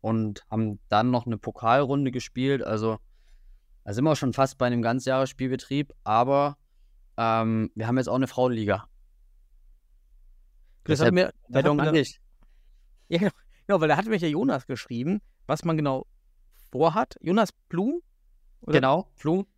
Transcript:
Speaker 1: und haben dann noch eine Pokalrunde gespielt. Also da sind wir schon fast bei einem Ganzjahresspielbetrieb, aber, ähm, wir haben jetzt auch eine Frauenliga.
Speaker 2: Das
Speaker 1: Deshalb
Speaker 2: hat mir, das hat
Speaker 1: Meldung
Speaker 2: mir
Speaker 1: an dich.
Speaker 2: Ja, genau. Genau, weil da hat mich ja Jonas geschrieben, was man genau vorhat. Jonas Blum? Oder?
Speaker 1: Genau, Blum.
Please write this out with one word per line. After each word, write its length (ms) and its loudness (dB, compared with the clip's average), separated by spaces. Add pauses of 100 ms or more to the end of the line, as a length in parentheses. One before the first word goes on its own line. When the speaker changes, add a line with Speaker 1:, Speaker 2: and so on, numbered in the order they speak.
Speaker 1:
und 480 -4
haben 300 -4 (100)
dann 220 2
noch 160 0
eine 120 -4
Pokalrunde 720 0
gespielt. 500 -2
Also 360 -2 (840)
da 100 -10
sind 120 -2
wir 100 4
schon 180 -2
fast 260 0
bei 80 0
einem 160 0
Ganzjahresspielbetrieb, 1080 -2 (120)
aber, 520 2 (600)
ähm, 580 0
wir 120 -6
haben 100 0
jetzt 120 0
auch 80 -2
eine 120 0
Frauenliga. 580 0 (2000)
Speaker 2:
Das 140 0
Speaker 1:
Deshalb 80 4
Speaker 2:
hat 80 4
mir, 80 4
das 100 0
hat 180 -20
Speaker 1:
Meldung 280 2
Speaker 2:
mir 100 2
Speaker 1:
an 60 0
dich. 260 0 (880)
Speaker 2:
Ja, 100 0
genau. 140 2 (340)
Genau, 140 2
weil 80 2
da 80 4
hat 100 -2
mich 160 0
ja 60 0
Jonas 380 0
geschrieben, 540 -4 (260)
was 180 -4
man 120 0
genau 300 -2 (680)
vorhat. 480 0
Jonas 300 2 (180)
Blum? 320 -2 (600)
Oder? 140 -4
Speaker 1:
Genau, 460 2
Blum. 260 -2 (120)